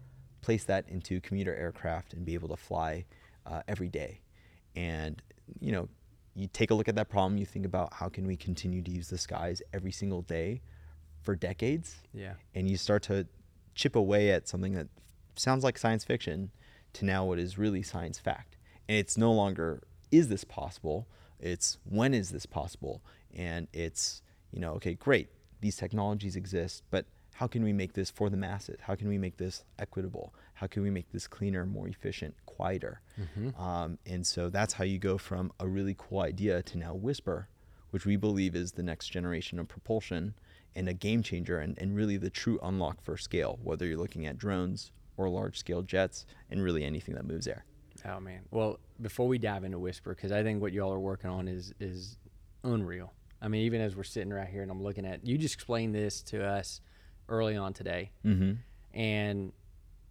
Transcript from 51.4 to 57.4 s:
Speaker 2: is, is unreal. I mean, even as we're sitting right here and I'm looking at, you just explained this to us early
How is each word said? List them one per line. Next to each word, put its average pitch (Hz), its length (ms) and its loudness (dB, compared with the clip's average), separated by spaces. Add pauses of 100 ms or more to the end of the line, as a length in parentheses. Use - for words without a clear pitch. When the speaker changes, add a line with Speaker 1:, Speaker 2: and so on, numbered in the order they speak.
Speaker 2:
is, 90 320 -6
is 92 380 -8 (460)
unreal. 92 500 0 (280)
I 113 60 -4
mean, 107 180 4
even 113 160 2
as 104 140 0
we're 98 80 -6
sitting 98 280 -4
right 98 160 -4
here 98 140 -4
and 98 100 -4
I'm 95 100 -6
looking 98 240 -2
at, 92 200 -6
you 123 120 2
just 156 180 0
explained 113 380 0
this 104 300 0
to 104 200 -4
us 101 360 -2 (480)
early 110 300 2